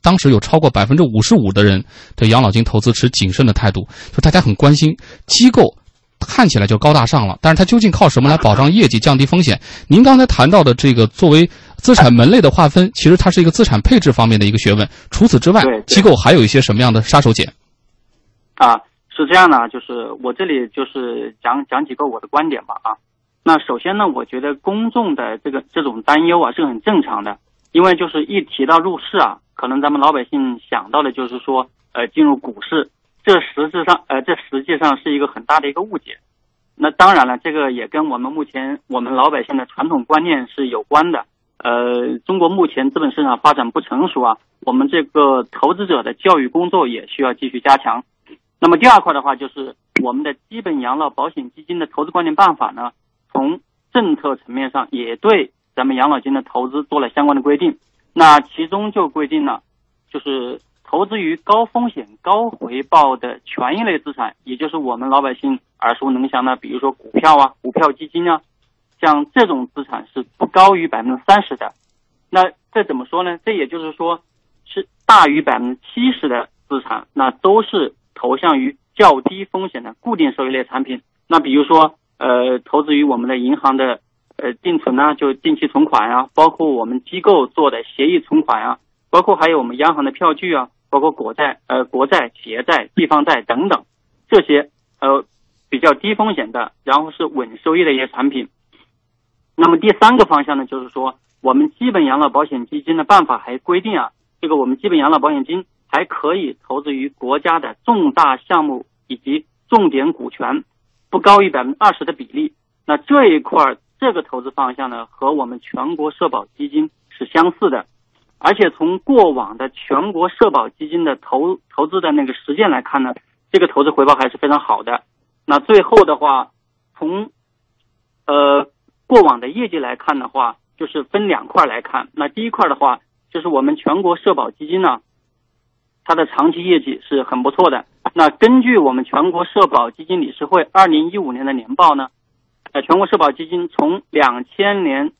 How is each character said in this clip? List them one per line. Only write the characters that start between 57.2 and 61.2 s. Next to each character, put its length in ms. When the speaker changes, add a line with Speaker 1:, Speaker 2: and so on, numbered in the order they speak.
Speaker 2:
关 120
的 40
规 160
定。 200
那 280
其 260
中 240
就 160
规 220
定 160
了， 160
就 80
是 400
投 220
资 140
于 180